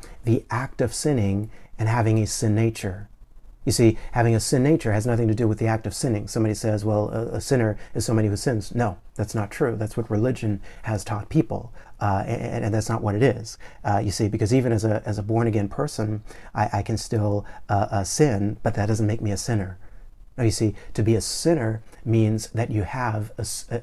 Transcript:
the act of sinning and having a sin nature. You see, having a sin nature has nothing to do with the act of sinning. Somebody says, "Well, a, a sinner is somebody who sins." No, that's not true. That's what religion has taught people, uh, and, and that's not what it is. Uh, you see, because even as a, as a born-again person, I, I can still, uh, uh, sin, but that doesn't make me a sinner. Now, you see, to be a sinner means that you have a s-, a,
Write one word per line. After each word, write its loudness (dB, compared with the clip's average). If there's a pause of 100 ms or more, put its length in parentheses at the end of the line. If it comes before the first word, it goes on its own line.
(240)
the 2
act -4
of 0
sinning 0 (260)
and 0
having 4
a 2
sin 2
nature. 0 (580)
You 4
see, 6 (140)
having 4
a 4
sin 2
nature 4
has 2
nothing 2
to 4
do 2
with 0
the 2
act 0
of -4
sinning. -2
Somebody 0
says, 0
"Well, 2
a, -4
a -4
sinner 2 (160)
is -2
somebody 2
who 0
sins." -2
No, 0 (160)
that's -4
not -2
true. 0
That's -4
what -2
religion 0 (240)
has -2
taught -6
people, 0 (300)
uh, 2
and, -4
and 0
that's 0
not -2
what 0
it 0
is. 2 (240)
Uh, 0
you -2
see, 2
because 2
even 4
as 2
a, 0
as -2
a -4
born-again 2
person, -4 (320)
I, 0
I 0
can -2
still, 0 (240)
uh, 2
uh, 0
sin, 0
but 0
that 0
doesn't 2
make 0
me -2
a -2
sinner. -2 (600)
Now, 0
you 4
see, 0 (180)
to 0
be 4
a 0
sinner 0 (240)
means 2
that -2
you 0
have -4
a -6
s-, -8
a, -4